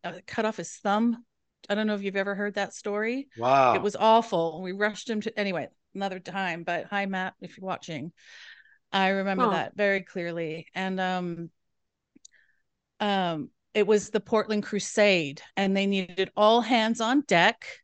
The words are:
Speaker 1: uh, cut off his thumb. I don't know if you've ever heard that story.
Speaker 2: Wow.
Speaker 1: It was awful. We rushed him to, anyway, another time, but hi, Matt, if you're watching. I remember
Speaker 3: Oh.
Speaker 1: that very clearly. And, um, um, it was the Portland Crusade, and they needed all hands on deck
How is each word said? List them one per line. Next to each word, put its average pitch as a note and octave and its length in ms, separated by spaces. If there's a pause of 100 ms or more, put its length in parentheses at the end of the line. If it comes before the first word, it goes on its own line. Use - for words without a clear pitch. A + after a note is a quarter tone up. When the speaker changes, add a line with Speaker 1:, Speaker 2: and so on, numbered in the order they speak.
Speaker 1:
uh, E3+ 100 (120)
cut A3 200
off A3 120
his - 200
thumb. A3+ 460 (460)
I G#3 60
don't G#3+ 120
know G#3 80
if G3 80
you've G3 120
ever G3 200
heard G#3 200
that G3+ 180
story. A3 540 (100)
Speaker 2:
Wow. C#3 380
Speaker 1:
It F3 60
was G3+ 140
awful. F#3+ 640
We F#3 100
rushed G#3 380
him G#3+ 120
to, - 180
anyway, F#3 280 (280)
another F#3+ 240
time, F3 440
but F3 220
hi, G3+ 200
Matt, F#3+ 360
if - 160
you're F#3+ 80
watching. E3 460 (800)
I F#3+ 180
remember G3 360
Speaker 3:
Oh. G#3 60
Speaker 1:
that E3 240
very G3 260
clearly. E3+ 720
And, F#3+ 260
um, F3+ 500 (1500)
um, F#3 500 (240)
it G#3 120
was G#3+ 240
the G#3+ 100
Portland G#3+ 440
Crusade, F#3+ 760 (140)
and G3 200
they G3 100
needed F#3+ 500
all A3 260
hands A3+ 400
on B3+ 200
deck F#3 460 (160)